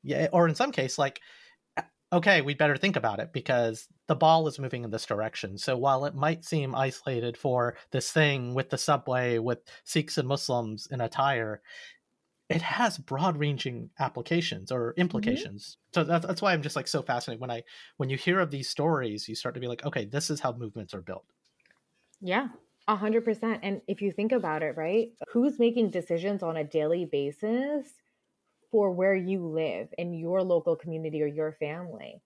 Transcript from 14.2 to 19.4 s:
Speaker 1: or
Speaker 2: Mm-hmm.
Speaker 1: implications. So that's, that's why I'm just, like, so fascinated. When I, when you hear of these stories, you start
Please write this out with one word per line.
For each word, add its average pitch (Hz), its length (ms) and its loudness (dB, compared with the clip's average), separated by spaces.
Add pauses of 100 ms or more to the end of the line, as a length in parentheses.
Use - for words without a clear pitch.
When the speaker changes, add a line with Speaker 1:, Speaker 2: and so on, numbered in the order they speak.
Speaker 1:
or 120 200 -2
Speaker 2:
Mm-hmm. 175 100 0
Speaker 1:
implications. 220 760 -2 (160)
So 170 100 4
that's, 170 220 2
that's 175 160 -2
why 202 120 4
I'm 160 80 0
just, 143 140 -4
like, 135 120 -2
so 143 140 0
fascinated. 120 400 -4
When 123 80 -6
I, 117 140 -4 (340)
when 135 120 -2
you 135 80 -2
hear 180 240 2
of 151 100 0
these 139 180 -6
stories, 131 600 0
you 110 40 -6
start 123 220 -6